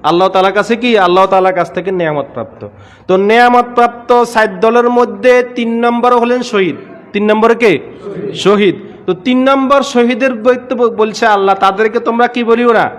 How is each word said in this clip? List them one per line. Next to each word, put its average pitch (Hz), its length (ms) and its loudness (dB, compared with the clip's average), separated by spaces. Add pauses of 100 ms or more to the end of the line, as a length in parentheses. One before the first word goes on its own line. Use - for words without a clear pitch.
আল্লাহ 170 260 2
তাআলার 190 240 0
কাছে 208 220 0
কি? 233 220 0
আল্লাহ 185 280 4
তাআলার 190 280 2
কাছ 175 180 -2
থেকে 185 200 -6
নিয়ামত 156 420 -4
প্রাপ্ত। 110 340 -12 (400)
তো 185 100 2
নিয়ামত 240 480 4 (100)
প্রাপ্ত 240 480 0
সাত 226 260 0
দলের 226 400 0
মধ্যে 240 540 2 (120)
তিন 233 300 -2
নম্বর 240 320 0
হলেন 240 240 0
শহীদ। 190 340 -2 (380)
তিন 208 180 0
নম্বরে 220 240 2
কে? 202 240 2 (560)
শহীদ। 202 400 2 (300)
তো 185 80 -2
তিন 254 360 0
নম্বর 269 340 2
শহীদের 247 500 0
বক্তব্য 247 500 -2
বলছে 214 420 -2
আল্লাহ, 196 300 2
"তাদেরকে 196 440 0
তোমরা 233 280 0
কি 240 160 -4
বলিও 233 300 2
না? 175 260 2